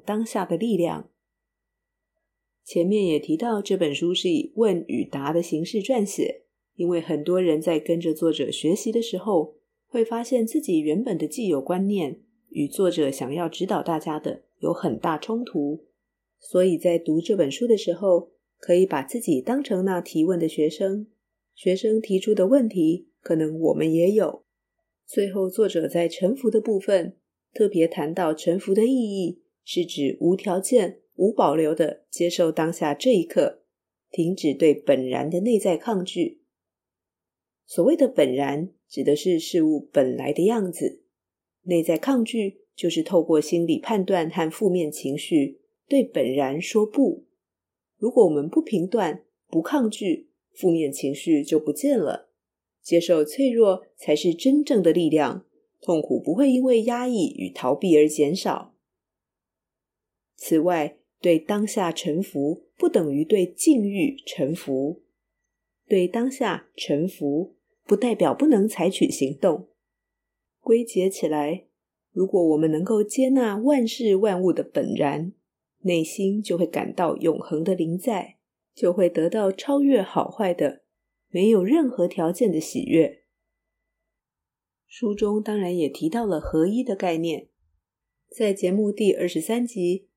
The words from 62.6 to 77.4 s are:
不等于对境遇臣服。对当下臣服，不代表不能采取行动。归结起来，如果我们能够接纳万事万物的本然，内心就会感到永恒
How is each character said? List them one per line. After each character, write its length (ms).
不 120
等 240
于 100
对 220
境 420
遇 280
臣 300
服。 480
对 220
当 240
下 440
臣 320
服， 500
不 100
代 200
表 180
不 140
能 200
采 220
取 220
行 260
动。 300
归 220
结 260
起 180
来， 380
如 160
果 220
我 80
们 140
能 120
够 200
接 260
纳 280
万 300
事 280
万 260
物 120
的 100
本 300
然， 400
内 220
心 380
就 160
会 80
感 280
到 240
永 220
恒 240